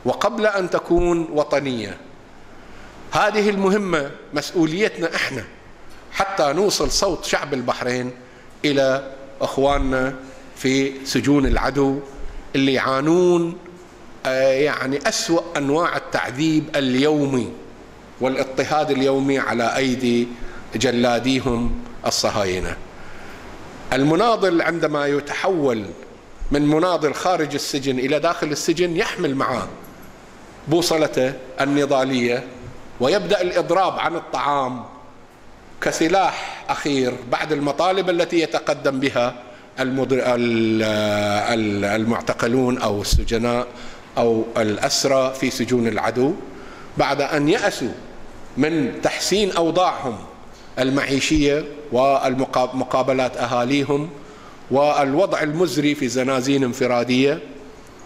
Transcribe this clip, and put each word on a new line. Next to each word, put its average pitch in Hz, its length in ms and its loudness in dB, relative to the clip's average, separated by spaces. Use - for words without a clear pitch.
وقبل 214 400 0
أن 196 240 0
تكون 175 640 2
وطنية. 135 680 -2
هذه 208 380 4
المهمة 190 640 0
مسؤوليتنا 165 840 0
إحنا 131 280 -4
حتى 180 420 0
نوصل 165 380 2
صوت 190 340 0
شعب 151 280 -2
البحرين 127 580 -2
إلى 135 460 2
أخواننا 135 760 2
في 135 500 0
سجون 135 400 2
العدو 135 540 2
اللي 135 180 4
يعانون، 170 840 2
آه، 131 280 4
يعني، 139 560 0
أسوأ 165 320 2
أنواع 143 400 2
التعذيب 143 680 0
اليومي 135 760 2
والاضطهاد 139 720 0
اليومي 135 480 2
على 117 360 0
أيدي 120 520 2
جلاديهم 120 1080 0
الصهاينة. 92 720 -2
المناضل 175 680 4
عندما 156 440 0
يتحول 143 800 0
من 147 160 2
مناضل 156 460 2
خارج 160 400 0
السجن 135 460 -2
إلى 135 200 2
داخل 165 280 0
السجن 165 500 0
يحمل 160 380 -2
معه 113 320 -2
بوصلته 147 640 2
النضالية، 131 840 2
ويبدأ 180 420 2
الإضراب 170 580 2
عن 165 160 -2
الطعام 131 720 -2
كسلاح 165 880 0
أخير 135 440 0
بعد 156 200 0
المطالب 165 580 2
التي 170 300 2
يتقدم 143 600 0
بها 123 360 0
المضر-، 131 460 2
ال-، 113 580 2
ال-، 104 320 0
المعتقلون 117 920 0
أو 104 240 0
السجناء 120 680 0
أو 117 280 2
الأسرى 131 760 2
في 127 180 -2
سجون 120 360 0
العدو. 117 460 2
بعد 139 240 2
أن 147 280 2
يأسوا 175 440 0
من 143 440 0
تحسين 190 500 0
أوضاعهم 165 680 0
المعيشية 139 840 2
ومقابلات 131 1500 2
أهاليهم 139 720 0
والوضع 147 680 2
المزري 147 540 0
في 135 120 -2
زنازين 131 560 0
انفرادية، 123 760 2